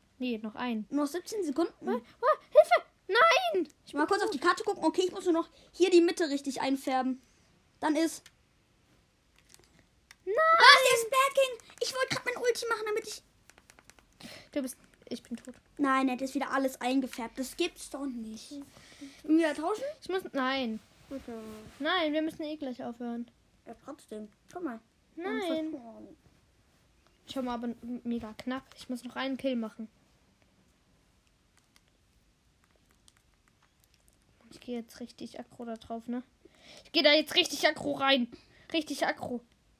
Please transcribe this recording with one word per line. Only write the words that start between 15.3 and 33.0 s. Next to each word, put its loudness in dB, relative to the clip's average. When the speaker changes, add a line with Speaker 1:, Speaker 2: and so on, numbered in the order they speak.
Speaker 1:
tot. -16
Speaker 2:
Nein, 2
er 0
hat -6
jetzt -4
wieder -2
alles -2
eingefärbt. -2
Das -8
gibt's -4
doch -8
nicht. -10
Müssen 4
wir 2
tauschen? -4
Speaker 1:
Ich -14
muss, -2
nein. -2
Speaker 2:
Okay. -12
Speaker 1:
Nein, 0
wir 0
müssen -6
eh -8
gleich -8
aufhören. -8
Speaker 2:
Ja, -16
trotzdem. -14
Guck -8
mal. -8
Speaker 1:
Nein. -4
Speaker 2:
Wir -2
haben -4
verloren. -16
Speaker 1:
Schau -4
mal, -4
aber -6
m-, -10
mega -6
knapp. -8
Ich -16
muss -8
noch -14
einen -4
Kill -2
machen. -8